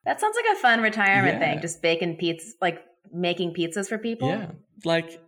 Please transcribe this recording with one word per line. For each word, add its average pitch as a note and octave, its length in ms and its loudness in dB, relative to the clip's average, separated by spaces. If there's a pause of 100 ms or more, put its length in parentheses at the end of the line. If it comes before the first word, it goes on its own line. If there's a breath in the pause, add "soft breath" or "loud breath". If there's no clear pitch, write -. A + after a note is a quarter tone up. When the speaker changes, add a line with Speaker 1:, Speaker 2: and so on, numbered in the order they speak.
Speaker 1:
That - 160 -2
sounds G#4+ 160 0
like A4+ 200 2
a G4+ 40 -8
fun A3+ 220 4
retirement G3 580 4
Speaker 2:
Yeah. D3+ 120 0
Speaker 1:
thing. D3+ 100 -6
Just E3 180 -8
baking E3 360 0
pizza, E3 440 -4
like, E3+ 220 -2 (300)
making F3 420 -2
pizzas F3 340 -4
for A3 80 -4
people. A3+ 320 -2
Speaker 2:
Yeah. C#4 220 -4 (340)
Like, E3 440 -2